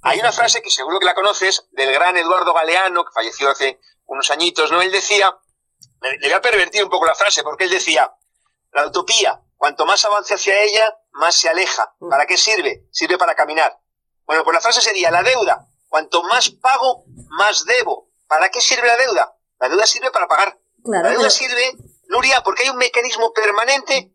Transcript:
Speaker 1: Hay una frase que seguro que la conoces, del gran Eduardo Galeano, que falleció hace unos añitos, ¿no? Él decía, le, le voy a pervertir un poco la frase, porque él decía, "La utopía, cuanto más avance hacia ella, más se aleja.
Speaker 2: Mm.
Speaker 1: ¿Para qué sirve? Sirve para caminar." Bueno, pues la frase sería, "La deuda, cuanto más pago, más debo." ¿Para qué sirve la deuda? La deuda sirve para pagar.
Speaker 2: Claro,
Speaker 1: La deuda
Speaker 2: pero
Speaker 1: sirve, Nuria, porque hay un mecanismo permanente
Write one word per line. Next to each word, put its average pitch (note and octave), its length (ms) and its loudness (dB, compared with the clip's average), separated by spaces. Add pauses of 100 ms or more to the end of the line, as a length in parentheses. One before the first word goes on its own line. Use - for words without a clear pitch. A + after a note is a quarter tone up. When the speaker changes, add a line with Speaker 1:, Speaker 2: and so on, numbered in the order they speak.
Speaker 1:
Hay C#3+ 180 0
una A3+ 120 2
frase A#3 320 0
que - 80 -4
seguro D3+ 280 -4
que F3+ 60 0
la F3+ 80 2
conoces, F#3+ 600 0
del C3+ 200 0
gran F3 240 2
Eduardo E3+ 360 0
Galeano, F3 520 0
que - 80 -20
falleció A#2 380 -2
hace C3+ 280 -2 (260)
unos C3+ 260 -4
añitos, D#3+ 400 -2
¿no? E3+ 100 2
Él F#3 100 0
decía, G3 460 0 (640)
le, C3+ 160 -6
le - 120 -4
voy E3 40 2
a F#3+ 80 0
pervertir G#3 420 0
un F#3+ 60 -4
poco E3 160 0
la D#3+ 80 2
frase, G3 300 0
porque D3+ 220 -4
él F3+ 40 -2
decía, E3+ 420 0 (600)
"La D3 140 0
utopía, F#3 520 -2 (160)
cuanto D3 300 -2
más F#3+ 200 2
avance G#3 280 0
hacia G3 300 0
ella, G#3+ 340 0 (140)
más D#3+ 240 0
se - 140 0
aleja. E3+ 500 -2
Speaker 2:
Mm. E3+ 100 -14
Speaker 1:
¿Para C#3 160 2
qué F3+ 120 0
sirve? E3+ 540 -2
Sirve F3 280 -2
para E3+ 160 0
caminar." D3+ 440 0 (460)
Bueno, D#3 180 0
pues D#3+ 120 2
la E3 60 2
frase A#3 200 2
sería, F#3+ 300 0
"La F3 100 2
deuda, A3+ 460 0 (200)
cuanto - 360 -2
más A#3 260 0
pago, C4 540 -2 (340)
más G3+ 280 0
debo." - 440 -2 (180)
¿Para D#3+ 220 2
qué B3 120 -8
sirve B3 260 0
la A#3 100 4
deuda? G#3+ 400 0 (220)
La B2+ 100 -2
deuda F#3+ 160 2
sirve - 240 -2
para F#3 180 -2
pagar. E3+ 320 0 (240)
Speaker 2:
Claro, G3 200 -2
Speaker 1:
La - 80 2
deuda A#3+ 100 0
Speaker 2:
pero - 80 2
Speaker 1:
sirve, B3+ 420 0 (380)
Nuria, B3+ 340 2
porque - 200 -2
hay C4 60 0
un B3+ 80 -6
mecanismo A#3+ 560 0
permanente A#3 800 0